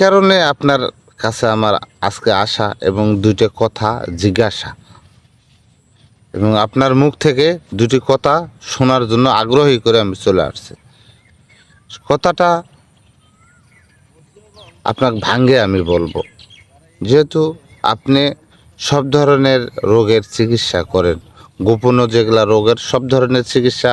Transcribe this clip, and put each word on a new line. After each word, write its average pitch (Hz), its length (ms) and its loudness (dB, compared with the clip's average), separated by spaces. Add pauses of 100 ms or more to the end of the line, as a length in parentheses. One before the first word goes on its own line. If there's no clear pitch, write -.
কারণে 190 340 4 (180)
আপনার 139 280 -2 (420)
কাছে 117 220 -4 (100)
আমার 107 180 0 (340)
আজকে - 220 -4 (140)
আসা 110 240 -4 (220)
এবং 104 160 -2 (180)
দুইটা 107 240 2 (140)
কথা 110 280 -2 (320)
জিজ্ঞাসা 101 500 -2 (1700)
এবং 104 140 0 (140)
আপনার 131 260 0 (100)
মুখ 147 100 2 (140)
থেকে 143 220 2 (320)
দুটি 117 200 2 (100)
কথা 139 240 0 (380)
শোনার 131 400 0
জন্য 120 140 2 (160)
আগ্রহী 131 440 2
করে 113 200 4
আমি 95 100 -6 (100)
চলে 92 240 2
আসছি। - 240 -18 (1400)
কথাটা 175 400 0 (2500)
আপনাকে 120 260 -4 (100)
ভাঙ্গে 127 300 2 (100)
আমি 95 140 0 (120)
বলবো, 82 260 -4 (880)
যেহেতু 151 340 2 (520)
আপনি 135 280 0 (580)
সব 143 240 -2 (120)
ধরনের 135 460 4 (320)
রোগের 110 300 2 (120)
চিকিৎসা 113 460 -2 (120)
করেন, 87 240 0 (500)
গোপনও 123 460 2
যেগুলা 113 300 2 (100)
রোগের 110 260 2 (100)
সব 127 120 0 (120)
ধরনের 127 380 0
চিকিৎসা 123 420 0